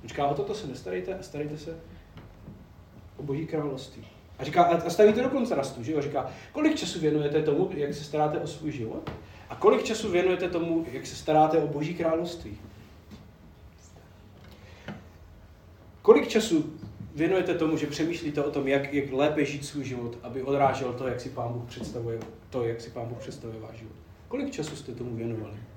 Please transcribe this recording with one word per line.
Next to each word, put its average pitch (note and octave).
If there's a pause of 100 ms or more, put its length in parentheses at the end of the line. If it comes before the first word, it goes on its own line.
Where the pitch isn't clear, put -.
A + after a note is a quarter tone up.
On A#2+
říká, C#3+
„O C#3+
toto -
se -
nestarejte F3+
a -
starejte D3+
se E3 (1400)
o C3+
Boží D3
království.“ C#3 (320)
A C3+
říká, D#3+
a, F3
a E3+
staví G#3+
to A#3+
do C4
kontrastu, D3+
že C#3+
jo? D3
Říká, - (200)
„Kolik D4+
času F3+
věnujete D3+
tomu, D3+
jak C#3+
se -
staráte D3+
o -
svůj D3+
život? A#2+ (380)
A -
kolik A#3
času G#3+
věnujete F3+
tomu, E3
jak C3
se -
staráte D#3
o D3
Boží D#3
království?“ E3 (3500)
Kolik B3+
času D#3+ (420)
věnujete F3
tomu, D#3
že D3
přemýšlíte D#3
o C#3+
tom, C#3
jak, C#3
jak B2+
lépe D3
žít C#3+
svůj C#3+
život, A#2+
aby B2+
odrážel C3+
to, C3
jak -
si C3
Pán A#2+
Bůh A#2+
představuje, A2+ (300)
to, B2
jak A2+
si -
Pán A#2+
Bůh A#2
představuje A2+
váš A2
život? A2+ (340)
Kolik C#4
času -
jste -
tomu A#2
věnovali? A2+ (240)